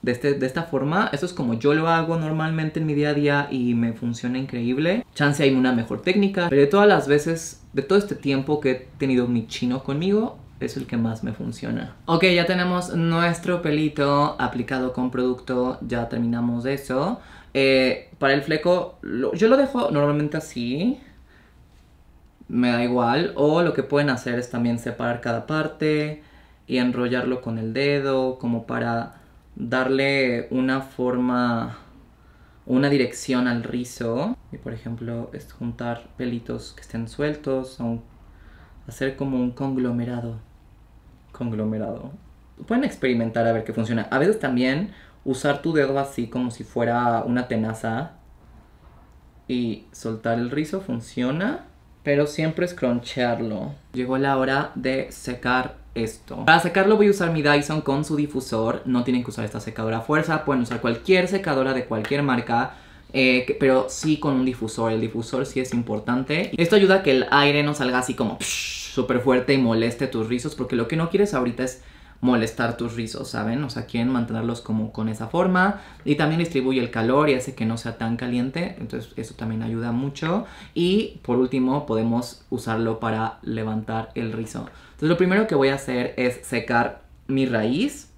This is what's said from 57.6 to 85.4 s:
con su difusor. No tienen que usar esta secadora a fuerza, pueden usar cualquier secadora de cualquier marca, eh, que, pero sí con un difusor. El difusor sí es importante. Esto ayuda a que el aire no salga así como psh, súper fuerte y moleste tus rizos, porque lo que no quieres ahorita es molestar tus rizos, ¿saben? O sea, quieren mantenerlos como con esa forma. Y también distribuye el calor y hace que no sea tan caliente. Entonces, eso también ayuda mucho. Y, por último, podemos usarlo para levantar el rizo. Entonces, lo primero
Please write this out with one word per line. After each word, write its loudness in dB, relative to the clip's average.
con 0
su -2
difusor. -2
No 2
tienen 0
que -8
usar -4
esta -8
secadora -4
a -4
fuerza, 0
pueden 2
usar -4
cualquier 2
secadora 0
de -2
cualquier -2
marca, 0
eh, 2
que, -2
pero 2
sí 0
con 0
un 0
difusor. -2
El 0
difusor -4
sí -4
es -4
importante. -2
Esto 4
ayuda 8
a 2
que 4
el 4
aire 6
no 2
salga 0
así -2
como -2
psh, -8
súper 0
fuerte 4
y 2
moleste 2
tus -4
rizos, -4
porque -4
lo 0
que -2
no 0
quieres 2
ahorita 0
es -6
molestar 2
tus -6
rizos, -6
¿saben? -2
O -8
sea, -8
quieren -2
mantenerlos -2
como -4
con -2
esa -6
forma. 2
Y 2
también 2
distribuye 0
el -2
calor 2
y 4
hace -6
que -4
no -2
sea -8
tan -2
caliente. -4
Entonces, -10
eso -10
también -4
ayuda -4
mucho. -2
Y, 0
por 0
último, 2
podemos -2
usarlo -2
para -2
levantar -4
el -4
rizo. -8
Entonces, -2
lo 4
primero 4